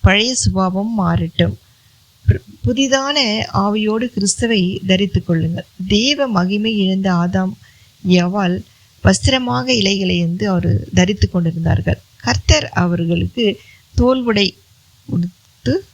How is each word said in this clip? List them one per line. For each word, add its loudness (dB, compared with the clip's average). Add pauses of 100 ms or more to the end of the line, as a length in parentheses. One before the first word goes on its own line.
பழைய 4
சுபாவம் -2
மாறட்டும், 0 (720)
பு-, 4 (240)
புதிதான 0 (100)
ஆவியோடு 0
கிறிஸ்துவை -2
தரித்து 0
கொள்ளுங்கள். -2 (220)
தேவ 2
மகிமை 0
இழந்த 0
ஆதாம் 0 (560)
ஏவாள் 2 (420)
வஸ்திரமாக 0
இலைகளை 0
வந்து -2
அவர் 0
தரித்து 2
கொண்டிருந்தார்கள். -2 (160)
கர்த்தர் 0
அவர்களுக்கு -2 (340)
தோல் 2
உடை 0 (480)
உடுத்து -6